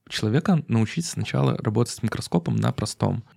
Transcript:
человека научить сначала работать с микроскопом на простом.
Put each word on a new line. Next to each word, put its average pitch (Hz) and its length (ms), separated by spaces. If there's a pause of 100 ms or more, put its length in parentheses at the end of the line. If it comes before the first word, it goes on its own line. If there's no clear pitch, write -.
человека 143 600
научить 113 380
сначала 131 500
работать 117 380
с - 80
микроскопом 120 540
на 113 160
простом. 104 520 (120)